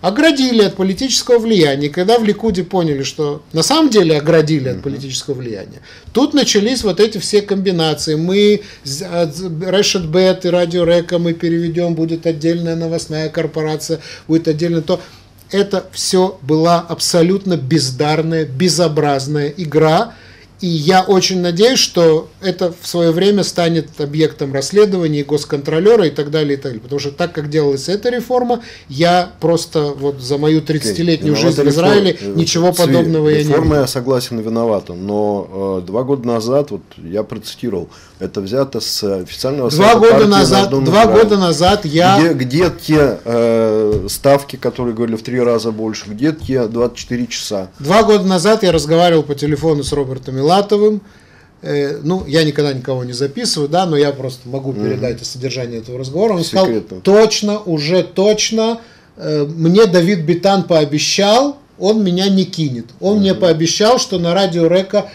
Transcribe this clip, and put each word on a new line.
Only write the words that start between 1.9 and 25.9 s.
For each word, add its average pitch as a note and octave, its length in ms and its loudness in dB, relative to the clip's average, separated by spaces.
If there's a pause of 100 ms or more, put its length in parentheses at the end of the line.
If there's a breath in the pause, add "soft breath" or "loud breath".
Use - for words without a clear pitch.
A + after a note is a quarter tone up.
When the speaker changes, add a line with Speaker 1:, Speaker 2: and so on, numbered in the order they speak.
Speaker 1:
когда F#3 300 2
в A3+ 40 -2
Ликуде G#3 380 0
поняли, D#3+ 400 -2
что D3 400 -6 (100)
на D#3+ 120 0
самом D#4 260 2
деле E3+ 280 4
оградили D#3 500 2
от B2 80 -4
Speaker 2:
Мгм. F#2 80 -12
Speaker 1:
политического C3+ 500 -8
влияния, A#2 460 -12 (320 loud breath)
тут D4 200 2
начались A#3 520 0
вот F#3+ 160 0
эти G#3+ 180 2
все G3+ 240 0
комбинации. F3 720 -2
Мы G3+ 460 2 (240 loud breath)
з-, C#3 260 -10
а, E3+ 160 0
з-, E3+ 220 -10 (200)
Решет F#3+ 380 0
Бет F#3 380 2
и F3 60 0
Радио F3 340 0
Река E3+ 340 2
мы E3+ 140 0
переведем, E3+ 640 -2
будет E3 280 -4
отдельная E3 520 -2
новостная D#3 540 -6
корпорация, D#3 680 -4 (300 loud breath)
будет E3 180 2
отдельно E3 340 0
то. F3 200 -4 (500 loud breath)
Это G3 420 -2
все F#3+ 500 0
была D#3+ 380 2
абсолютно F3+ 760 -2
бездарная, D3+ 880 -2
безобразная D3 1120 -2
игра. D#3 580 2 (460 loud breath)
И F#3+ 60 -6
я E3+ 360 2
очень F#3 400 2
надеюсь, G3 360 2
что E3 520 2 (100)
это F3+ 400 -2
в - 80 -16
свое E3+ 240 0
время F#3+ 300 2
станет E3 580 -2
объектом C#3+ 540 -2
расследования E3+ 680 0
и C#3+ 40 -4
госконтролера D#3 840 0